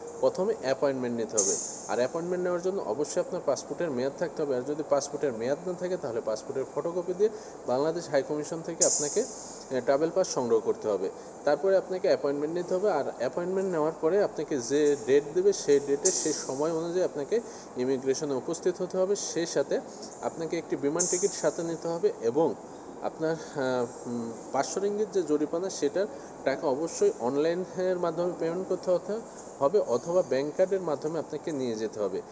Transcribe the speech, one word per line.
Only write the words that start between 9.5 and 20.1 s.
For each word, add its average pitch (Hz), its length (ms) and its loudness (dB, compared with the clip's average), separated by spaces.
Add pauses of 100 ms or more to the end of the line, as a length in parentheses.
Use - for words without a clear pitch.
এ, 131 100 0
ট্রাভেল 143 300 4
পাস 180 160 2 (100)
সংগ্রহ 117 240 4
করতে 110 280 -2
হবে। 98 200 0 (360)
তারপরে 151 320 4
আপনাকে 185 320 0
অ্যাপয়েন্টমেন্ট 147 500 2
নিতে 175 160 -2
হবে। 196 160 2
আর 139 160 2 (120)
অ্যাপয়েন্টমেন্ট 185 540 0
নেওয়ার 156 280 2
পরে 165 220 4
আপনাকে 156 380 0
যে 143 360 4 (100)
ডেট 139 180 6 (100)
দেবে, 185 180 6
সেই 143 280 4
ডেটে, 143 300 2
সেই 156 240 0 (120)
সময় 147 260 0
অনুযায়ী 170 320 0
আপনাকে 147 320 -2 (400)
ইমিগ্রেশনে 131 580 0
উপস্থিত 165 480 -2
হতে 180 160 -4
হবে। 190 180 4
সেই 170 300 -2
সাথে 156 300 0 (460)